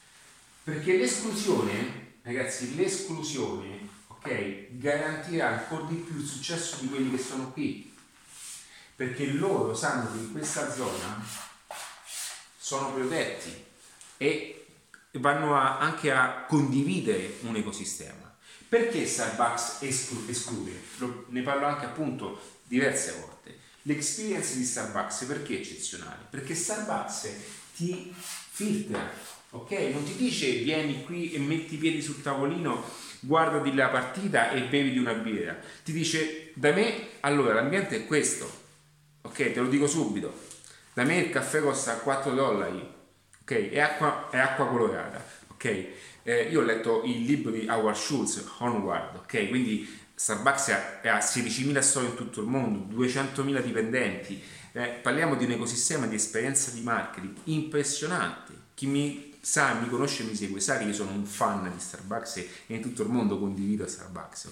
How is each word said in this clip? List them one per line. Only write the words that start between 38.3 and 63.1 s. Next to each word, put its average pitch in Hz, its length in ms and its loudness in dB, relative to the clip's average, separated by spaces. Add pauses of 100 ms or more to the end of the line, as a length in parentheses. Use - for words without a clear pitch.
ok? 123 300 0
Te 123 80 0
lo 123 80 4
dico 143 180 6
subito. 107 600 0 (460)
Da 123 120 2
me 160 140 4
il - 120 2
caffè 135 300 2
costa 131 340 2
quattro 135 400 0
dollari, 98 520 2 (560)
ok? 104 280 0
È 139 100 2
acqua, 147 500 2
è 131 60 -2
acqua 135 300 4
colorata, 107 580 0 (220)
ok?" 98 400 -4 (380)
Eh, 120 260 4
io 160 100 6
ho - 20 6
letto 113 420 4
il 117 180 0
libro 123 280 2
di 110 160 -2
Howard 107 300 4
Schultz, 113 480 0 (140)
Onward, 95 580 0
ok? 104 320 0
Quindi 110 640 0
Starbucks 120 540 2
ha, - 320 0 (140)
ha 104 60 4
sedicimila 131 600 2
store 127 280 4
in 117 80 -4
tutto 110 240 -6
il 107 80 -2
mondo, 107 440 0
duecentomila 135 680 2
dipendenti. 110 800 0 (300)
Eh, 120 280 -4
parliamo 143 360 2
di 123 80 2
un 120 80 2
ecosistema 120 540 0
di 110 100 0
esperienza 120 560 0
di 117 80 -8
marketing 104 640 -2
impressionante. 151 1080 -2 (220)
Chi - 120 -6
mi 143 540 0
sa, 135 340 2
mi 117 140 -2
conosce, 127 360 0
mi 110 100 -4
segue, 98 240 -4
sa 131 180 2
che 110 80 -2
io 104 80 0
sono 98 200 -2
un 101 120 -2
fan 101 480 0
di 87 80 -10
Starbucks 98 560 -8
e - 380 -8
in 110 80 -4
tutto 117 200 -4
il 104 60 0
mondo 110 300 2